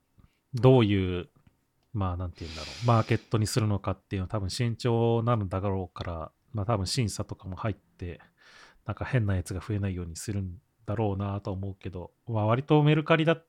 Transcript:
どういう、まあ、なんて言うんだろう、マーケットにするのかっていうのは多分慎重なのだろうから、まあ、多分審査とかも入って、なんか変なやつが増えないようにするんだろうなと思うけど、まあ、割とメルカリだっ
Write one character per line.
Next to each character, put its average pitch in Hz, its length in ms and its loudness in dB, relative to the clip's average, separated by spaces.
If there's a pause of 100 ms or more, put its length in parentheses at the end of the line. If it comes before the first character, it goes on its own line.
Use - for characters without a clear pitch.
(540)
ど 131 240 8
う 117 60 8
い 92 360 2
う、 - 80 -10 (640)
ま 95 200 -2
あ、 87 40 -6
な 90 120 -6
ん - 20 -10
て - 100 -16
言 85 80 -10
う 80 40 -12
ん - 20 -12
だ 80 80 -10
ろ 78 60 -10 (160)
う、 - 20 -2
マ 117 140 6
ー 107 40 2
ケ 117 120 0
ッ - 20 2
ト - 200 -2
に 107 80 2
す - 140 0
る 107 60 2
の 101 140 0
か 101 100 -4
っ 95 100 -6
て - 160 -8
い - 20 -2
う - 20 -4
の 92 40 -4
は 92 40 -6
多 110 120 -4
分 92 100 -4
慎 117 260 -2
重 117 460 2
な 120 140 2
の 104 120 0
だ 95 120 -2
ろ 95 320 -2
う - 20 -20
か - 100 -10
ら、 82 280 -8 (200)
ま 107 100 -4
あ、 95 40 -6
多 117 120 0
分 95 80 -2
審 110 240 0
査 - 140 -6
と - 100 -12
か - 140 -14
も 92 80 -8
入 110 160 -4
っ - 20 -8
て、 - 460 -14 (640)
な 107 60 -4
ん - 20 -10
か - 100 -8
変 117 220 0
な 98 100 0
や 87 60 0
つ - 100 -10
が 92 80 -6
増 - 140 -6
え 101 40 0
な 101 100 -2
い 92 60 -4
よ 87 100 -6
う - 20 -8
に 82 100 -12
す - 160 -8
る 101 80 -4
ん 92 140 -6 (320)
だ 104 80 -4
ろ 104 200 0
う - 40 -4
な 101 220 -4
と 107 120 -6
思 95 180 -6
う 95 40 -10
け - 160 -12
ど、 90 220 -12 (140)
ま 110 160 -2
あ、 107 40 2
割 120 160 2
と 151 200 6
メ 151 120 6
ル 156 100 2
カ 160 120 4
リ 160 100 2
だ 165 60 6
っ 156 160 -6